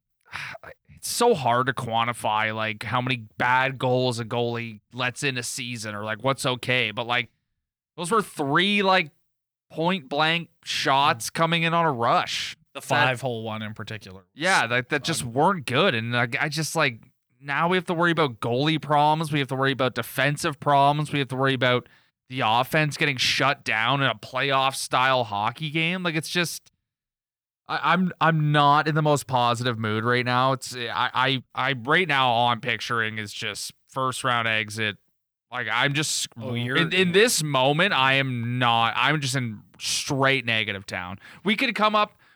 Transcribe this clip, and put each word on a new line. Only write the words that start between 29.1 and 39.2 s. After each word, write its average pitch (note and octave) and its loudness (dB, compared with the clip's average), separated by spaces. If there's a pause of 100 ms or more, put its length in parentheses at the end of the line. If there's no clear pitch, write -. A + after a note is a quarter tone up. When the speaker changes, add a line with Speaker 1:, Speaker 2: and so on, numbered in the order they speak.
Speaker 1:
positive A#2+ 0
mood A2 0
right B2 2
now. B2+ 2
It's, - -8
I, A#2+ -4
I, C3 0 (100)
I, C3 -2
right D3 0
now, C3+ 2
all A#2+ 2
I'm A#2 0
picturing A2 -4
is G#2 -10
just - -10 (160)
first C3 -4
round A#2+ 0
exit. G#2+ -2 (560)
Like, A#2+ -8
I'm B2+ 2
just, - -4 (100)
Speaker 2:
Oh, A#2+ -6
you're A#2+ -2
Speaker 1:
in, E3 0
in F#3 2
this G#3 4
moment, D3 2
I C3+ 4
am B2 0
not, A#2 4
I'm C#3 2
just C3+ -4